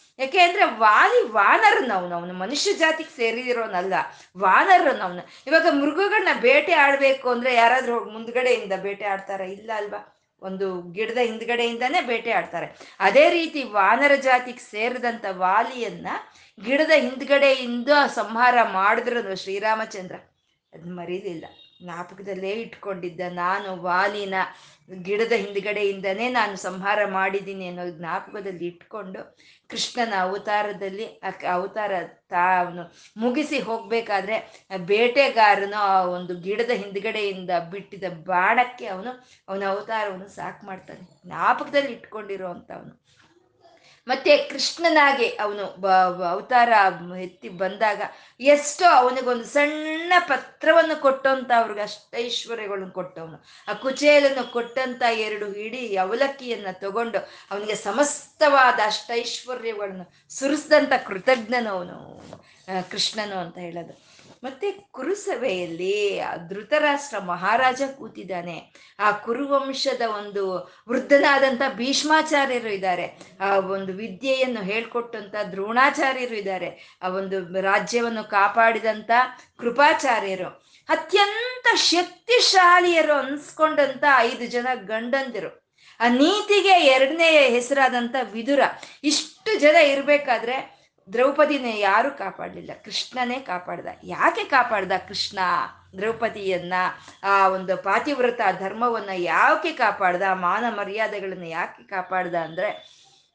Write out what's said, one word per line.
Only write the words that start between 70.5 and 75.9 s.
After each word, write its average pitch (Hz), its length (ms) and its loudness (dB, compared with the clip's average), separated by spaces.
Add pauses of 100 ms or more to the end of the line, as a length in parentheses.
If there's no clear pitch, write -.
ವೃದ್ಧನಾದಂಥ 269 720 4 (120)
ಭೀಷ್ಮಾಚಾರ್ಯರು 277 920 0
ಇದ್ದಾರೆ. 185 500 -4 (220)
ಆ 196 160 2
ಒಂದು 190 360 -2
ವಿದ್ಯೆಯನ್ನು 233 720 -4
ಹೇಳ್ಕೊಟ್ಟಂತ 220 720 -6 (160)
ದ್ರೋಣಾಚಾರ್ಯರು 247 840 0